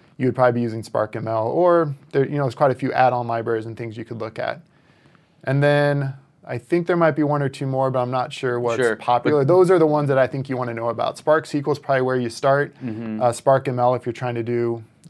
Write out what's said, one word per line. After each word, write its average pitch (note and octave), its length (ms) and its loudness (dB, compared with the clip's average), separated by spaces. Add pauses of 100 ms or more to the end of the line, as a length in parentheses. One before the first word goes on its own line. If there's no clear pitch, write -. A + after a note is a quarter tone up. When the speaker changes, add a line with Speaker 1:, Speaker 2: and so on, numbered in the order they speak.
(160)
Speaker 1:
you C3 100 -2
would A#2+ 100 0
probably B2+ 160 4
be A#2+ 80 -2
using A2+ 240 -4
Spark A2 320 -4
M A2 100 -8
L, A2+ 220 -2
or E3+ 440 2 (200)
there, C#3 120 2
you D3 120 -4
know, C#3+ 80 0
there's A#2+ 100 -2
quite D3 160 2
a B2+ 40 0
few B2+ 180 -4
add-on B2 340 2
libraries A#2 400 -4
and A2+ 100 -12
things A2+ 200 -12
you A#2 80 -12
could A2+ 160 -12
look A2+ 180 -8
at. A#2 220 -6 (840)
And C3+ 200 0
then C#3+ 520 2 (320)
I B2 120 -8
think F3 280 -2
there F3+ 100 2
might E3 200 4
be D#3 60 0
one D3 200 2
or C3+ 60 0
two C#3 180 -6
more, C3 240 0
but B2+ 100 0
I'm B2 120 -2
not C3 200 -2
sure B2 280 -4
what's A#2+ 200 0
Speaker 2:
Sure. A2+ 160 2
Speaker 1:
popular. C#3 440 2
Speaker 2:
But C3+ 80 2
Speaker 1:
Those F3+ 220 6
are F#3 80 6
the D#3+ 80 6
ones D3+ 220 0
that C3+ 100 2
I B2+ 100 4
think C3+ 200 -6
you B2+ 80 -4
wanna A#2+ 180 -4
know A2+ 160 -4
about. A#2 280 -4
Spark D#3 280 2
S - 40 -18
Q D3 160 -2
L D3+ 60 0
is C#3 80 -2
probably C3 220 0
where B2+ 140 0
you A#2+ 140 -2
start. C#3 440 0 (100)
Speaker 2:
Mm-hmm. A2 360 -8
Speaker 1:
Uh, A#2+ 120 2
Spark C3+ 340 2
M B2+ 140 -2
L B2 140 4
if A#2+ 120 -6
you're A#2+ 60 -4
trying B2 240 -6
to A#2 80 -4
do, A#2 380 -2 (280)